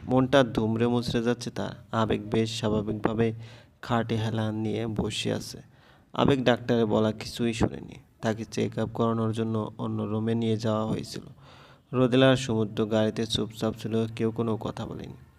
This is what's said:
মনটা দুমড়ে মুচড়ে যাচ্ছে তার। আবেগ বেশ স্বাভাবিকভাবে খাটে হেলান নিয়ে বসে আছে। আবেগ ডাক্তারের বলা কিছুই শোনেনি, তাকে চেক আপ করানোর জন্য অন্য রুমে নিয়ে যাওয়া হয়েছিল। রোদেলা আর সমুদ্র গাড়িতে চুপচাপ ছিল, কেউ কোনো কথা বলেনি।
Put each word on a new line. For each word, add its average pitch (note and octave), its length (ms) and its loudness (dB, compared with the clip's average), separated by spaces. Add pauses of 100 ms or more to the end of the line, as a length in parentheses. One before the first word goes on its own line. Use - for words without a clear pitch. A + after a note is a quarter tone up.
মনটা C3 360 4
দুমড়ে A2+ 440 2
মুচড়ে A#2+ 360 0
যাচ্ছে A#2+ 260 -2
তার। G2 240 -6 (180)
আবেগ A2+ 380 2
বেশ A2+ 280 2
স্বাভাবিকভাবে G#2+ 720 0 (540)
খাটে A#2 360 0
হেলান A2 380 -2
নিয়ে A2 320 -2
বসে A2 460 -2
আছে। - 260 -8 (540)
আবেগ C3 300 4
ডাক্তারের A#2+ 420 4
বলা G#2+ 260 4
কিছুই A#2 420 -4
শোনেনি, - 440 -2 (240)
তাকে A2+ 240 -2
চেক A2+ 340 -2
আপ A2 140 -2
করানোর A2+ 400 2
জন্য A2+ 220 -2 (220)
অন্য A2 240 -4
রুমে A2 340 -2
নিয়ে A2+ 220 2
যাওয়া A2 280 0
হয়েছিল। - 400 -6 (680)
রোদেলা B2+ 380 6
আর C3 40 4
সমুদ্র A2 500 0
গাড়িতে A2 400 2
চুপচাপ A2 540 -2
ছিল, A2 140 -6 (140)
কেউ A2+ 240 -2
কোনো A2+ 260 -2
কথা - 280 -8
বলেনি। - 320 -10 (220)